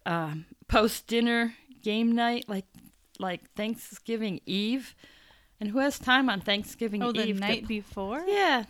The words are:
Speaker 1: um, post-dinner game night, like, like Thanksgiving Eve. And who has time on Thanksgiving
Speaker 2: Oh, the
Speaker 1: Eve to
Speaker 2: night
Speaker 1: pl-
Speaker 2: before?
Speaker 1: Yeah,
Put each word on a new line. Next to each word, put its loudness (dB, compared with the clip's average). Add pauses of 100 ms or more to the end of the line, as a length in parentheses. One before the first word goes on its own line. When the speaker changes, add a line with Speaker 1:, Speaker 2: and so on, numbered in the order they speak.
Speaker 1:
um, -4 (220)
post-dinner 2 (280)
game 2
night, 0
like, -6 (520)
like -6
Thanksgiving -4
Eve. -2 (680)
And -4
who 0
has 0
time 4
on 0
Thanksgiving -2
Speaker 2:
Oh, 0
the 0
Speaker 1:
Eve 0
to -2
Speaker 2:
night 0
Speaker 1:
pl- -10
Speaker 2:
before? -6
Speaker 1:
Yeah, 2